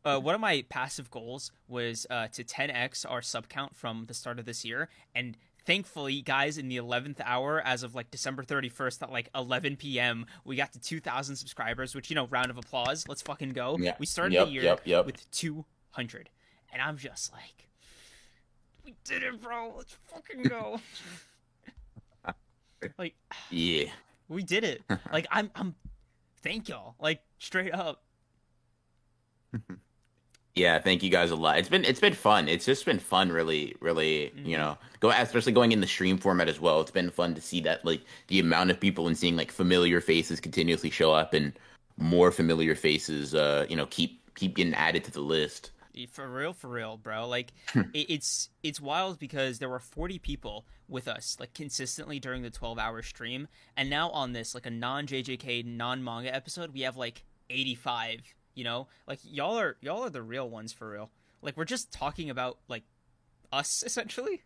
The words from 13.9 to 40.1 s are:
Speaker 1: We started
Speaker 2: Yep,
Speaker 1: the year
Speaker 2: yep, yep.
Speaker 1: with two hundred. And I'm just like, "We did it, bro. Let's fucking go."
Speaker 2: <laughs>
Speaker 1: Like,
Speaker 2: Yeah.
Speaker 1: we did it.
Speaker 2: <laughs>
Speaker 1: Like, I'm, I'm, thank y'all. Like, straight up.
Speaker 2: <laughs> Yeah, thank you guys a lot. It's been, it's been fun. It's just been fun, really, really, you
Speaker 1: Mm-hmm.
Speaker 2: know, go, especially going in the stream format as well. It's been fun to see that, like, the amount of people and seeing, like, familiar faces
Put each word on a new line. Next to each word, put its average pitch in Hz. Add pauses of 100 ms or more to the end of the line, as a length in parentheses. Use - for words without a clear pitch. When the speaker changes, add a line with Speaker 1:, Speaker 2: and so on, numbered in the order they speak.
Speaker 1:
We 147
started 170
Speaker 2:
Yep, 92
Speaker 1:
the 139
year 85
Speaker 2:
yep, 87
yep. 90
Speaker 1:
with -
two 156 (240)
hundred. - (420)
And 123
I'm 151
just 131
like, - (1160)
"We 254
did 262
it, 247
bro. 233
Let's -
fucking 294
go." 226
Speaker 2:
<laughs> - (640)
Speaker 1:
Like, 175 (340)
Speaker 2:
Yeah. - (440)
Speaker 1:
we 180
did 196
it. 156
Speaker 2:
<laughs> -
Speaker 1:
Like, 160
I'm, 214
I'm, 185 (680)
thank 214
y'all. 117
Like, 156 (180)
straight 185
up. 170 (1500)
Speaker 2:
<laughs> 113 (920)
Yeah, 85
thank 92
you 90
guys 87
a 82
lot. 78
It's 95
been, 180
it's 127
been 208
fun. 104
It's 85
just 135
been 135
fun, 92
really, 80
really, 78
you 71
Speaker 1:
Mm-hmm. 82
Speaker 2:
know, 76 (240)
go, 110
especially 117
going 117
in 107
the 90
stream 92
format 90
as 76
well. 80
It's 78
been 90
fun 87
to 76
see 87
that, 80
like, 80 (240)
the 92
amount 87
of -
people 92
and 85
seeing, 85
like, 80
familiar 87
faces 82